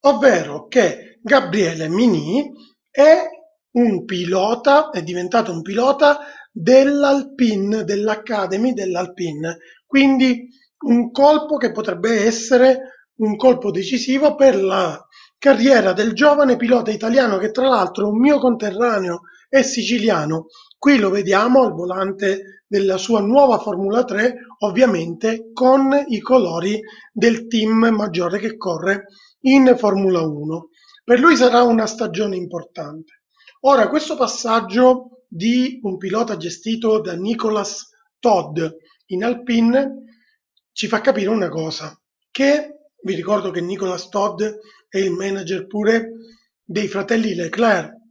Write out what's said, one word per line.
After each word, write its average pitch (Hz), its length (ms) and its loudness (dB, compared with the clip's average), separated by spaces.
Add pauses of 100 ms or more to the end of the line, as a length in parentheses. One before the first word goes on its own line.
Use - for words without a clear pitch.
ovvero 208 640 0
che - 540 -2
Gabriele 170 640 0
Mini 190 640 0 (380)
è 311 380 4 (440)
un 226 340 0
pilota, 196 840 0
è 185 120 -8
diventato 180 500 -4
un 165 100 -8
pilota 277 580 0 (320)
dell'Alpine, 254 1300 2
dell'Academy 208 920 -4
dell'Alpine, 170 840 -6 (300)
quindi 262 600 2 (340)
un 233 300 0
colpo 302 460 2
che 247 140 -2
potrebbe 202 540 -2
essere 254 800 0 (120)
un 214 180 -2
colpo 247 360 2
decisivo 262 640 -2
per 247 260 4
la 185 420 -2 (380)
carriera 226 520 4
del 214 200 -2
giovane 285 420 4
pilota 240 360 0
italiano 226 460 0
che 208 120 -2
tra 254 180 -2
l'altro 208 380 0
è 208 60 -2
un 214 80 -2
mio 285 180 4
conterraneo, 208 840 -2 (280)
è 269 140 4
siciliano. 196 840 -2 (280)
Qui 277 220 4
lo 196 100 2
vediamo 202 540 2
al 202 100 0
volante 190 920 -6
della 196 300 0
sua 214 240 0
nuova 240 360 4
Formula 202 460 -2
tre, 233 320 -2 (240)
ovviamente 214 920 -2
con 269 560 2
i 220 120 -4
colori 202 600 0 (320)
del 226 360 0
team 226 440 2
maggiore 185 460 -2
che 226 180 -6
corre 185 500 -4 (360)
in 262 360 6
Formula 196 440 0
uno. 156 480 -8 (340)
Per 240 160 4
lui 311 160 6
sarà 240 280 4
una 226 240 2
stagione 202 480 -6
importante. 160 880 -12 (380)
Ora, 254 280 4
questo 302 260 -4
passaggio 240 1120 0
di 247 540 -2
un 190 160 -6
pilota 202 400 -4
gestito 220 640 -4
da 180 120 -8
Nicolas 208 760 -6 (300)
Todd 170 400 0 (480)
in 190 160 -6
Alpine 240 800 0 (680)
ci - 160 -8
fa 214 140 -2
capire 202 280 0
una 202 200 -2
cosa, 160 500 -10 (300)
che 285 460 0 (280)
vi 185 120 -4
ricordo 185 360 -2
che 175 100 -6
Nicolas 185 480 -6
Todd 202 340 -4 (440)
è - 100 -8
il 190 140 -2
manager 190 560 -6
pure 220 440 -2 (520)
dei 196 240 -6
fratelli 202 460 -4
Leclerc. 175 600 -2 (180)